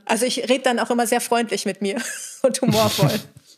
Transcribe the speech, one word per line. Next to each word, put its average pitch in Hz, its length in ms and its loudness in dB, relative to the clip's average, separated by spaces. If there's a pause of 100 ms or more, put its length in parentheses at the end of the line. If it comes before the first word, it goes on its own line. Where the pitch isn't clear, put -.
Also 226 220 0
ich 233 240 -2
rede 269 140 2
dann 240 140 2
auch - 120 0
immer 240 160 0
sehr 240 160 0
freundlich 233 420 0
mit 190 160 -4
mir 196 160 -2 (240)
<laughs> - 220 -16
und 254 180 2
humorvoll. 208 580 2 (400)